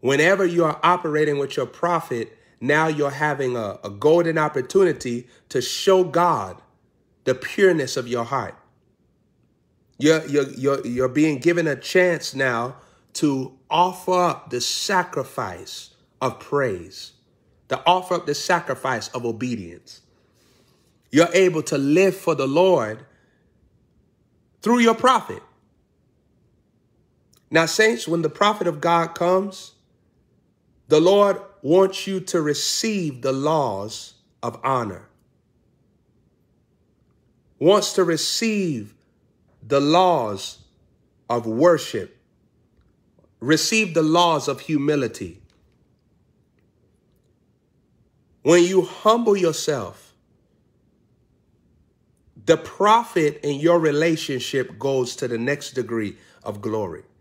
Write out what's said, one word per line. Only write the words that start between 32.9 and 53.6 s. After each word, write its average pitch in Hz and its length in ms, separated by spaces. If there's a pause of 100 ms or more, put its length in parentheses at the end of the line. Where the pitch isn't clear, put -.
the 135 100
laws 135 840 (260)
of 117 220
honor, 113 440 (2500)
wants 180 340
to 190 100
receive 170 920 (680)
the 139 140
laws 147 800 (720)
of 117 160
worship, 123 720 (1200)
receive 160 540
the 160 100
laws 160 460
of 135 100
humility. 139 840 (3000)
When 175 240
you 185 160
humble 220 560
yourself, 151 800 (2250)
the 160 120
prophet 196 840
in 143 160
your 170 220